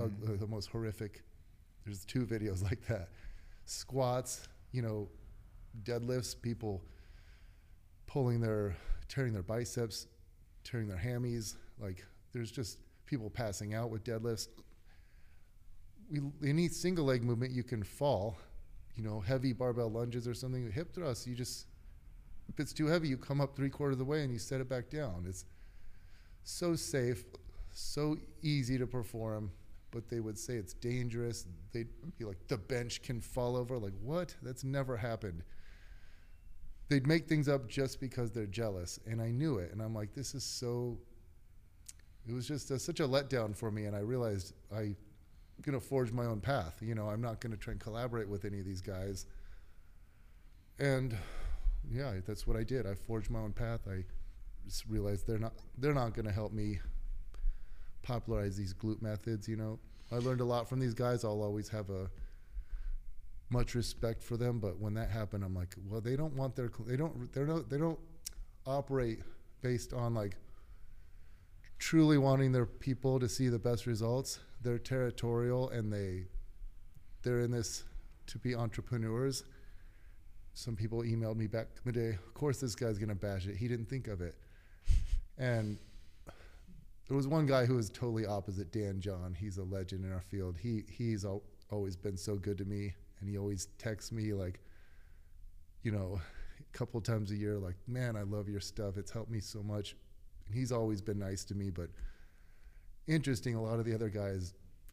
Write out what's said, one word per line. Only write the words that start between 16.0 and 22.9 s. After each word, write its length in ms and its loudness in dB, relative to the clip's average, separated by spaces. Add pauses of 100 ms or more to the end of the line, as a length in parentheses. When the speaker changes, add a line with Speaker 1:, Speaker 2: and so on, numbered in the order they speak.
Speaker 1:
We, 100 2 (280)
any 200 6
single 360 4
leg 180 6
movement, 300 4
you 100 2
can 200 -2
fall. 560 2 (580)
You 80 -2
know, 160 0
heavy 320 4
barbell 380 2
lunges 360 0
or 80 0
something. 380 -2
Hip 220 -2
thrusts, 320 -2
you 100 -2
just, 300 -4 (800)
if 100 -4
it's 140 0
too 140 2
heavy, 220 6